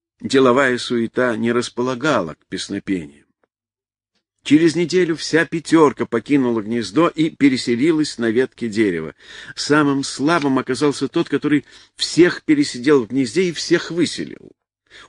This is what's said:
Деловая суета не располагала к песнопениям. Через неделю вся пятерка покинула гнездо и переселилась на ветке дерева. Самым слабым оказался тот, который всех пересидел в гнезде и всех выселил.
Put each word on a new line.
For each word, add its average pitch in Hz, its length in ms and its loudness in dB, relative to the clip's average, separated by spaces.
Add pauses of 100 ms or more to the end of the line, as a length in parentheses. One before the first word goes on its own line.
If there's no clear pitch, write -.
(200)
Деловая 127 580 4
суета 120 600 -2
не 117 140 0
располагала 120 840 -2
к - 100 -20
песнопениям. 92 800 -8 (1200)
Через 156 300 4
неделю 170 400 0
вся 156 320 -2
пятерка 139 580 2
покинула 120 560 0
гнездо 113 460 -2
и 156 240 -2
переселилась 135 880 0
на 117 100 0
ветке 120 400 -2
дерева. 90 460 -2 (400)
Самым 143 480 0
слабым 139 560 0
оказался 131 480 -2
тот, 170 220 -4
который 143 360 0 (300)
всех - 480 2
пересидел 139 600 2
в 101 40 -8
гнезде 131 380 -2
и 175 60 -2
всех - 380 -2
выселил. 135 600 -6 (580)